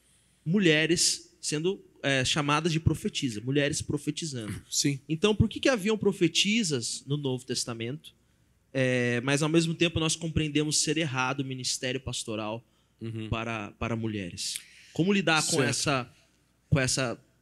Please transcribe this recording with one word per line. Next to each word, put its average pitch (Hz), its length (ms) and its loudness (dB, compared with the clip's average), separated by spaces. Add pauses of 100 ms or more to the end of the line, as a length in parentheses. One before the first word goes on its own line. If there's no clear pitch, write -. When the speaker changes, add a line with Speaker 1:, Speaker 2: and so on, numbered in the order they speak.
(440)
Speaker 1:
mulheres 160 960 2
sendo, 165 400 -2 (220)
é, 135 240 2
chamadas 151 480 2
de 156 60 2
profetisa, 147 600 -2
mulheres 143 440 0
profetizando. 139 840 -6
Speaker 2:
Sim. 143 400 0
Speaker 1:
Então, 208 280 2
por 226 120 4
que - 120 -10
que 320 100 4
haviam 220 260 2
profetisas 190 1120 0
no 143 120 -2
Novo 131 280 -2
Testamento, 120 680 -6 (580)
é, 123 480 2
mas 139 220 2
ao 156 40 2
mesmo 165 280 4
tempo 170 240 0
nós 160 160 0
compreendemos 151 640 0
ser 151 180 0
errado 135 440 -2
o 135 40 -6
ministério 127 560 -4
pastoral 110 640 -6 (360)
Speaker 2:
Uhum. 110 280 -8
Speaker 1:
para, 113 500 -4
para 117 160 -2
mulheres? 104 640 -4 (320)
Como 180 220 2
lidar 165 320 2
com - 120 -2
Speaker 2:
Certo. 135 120 4
Speaker 1:
essa, 131 440 0 (560)
com 147 100 4
essa, 127 380 0 (240)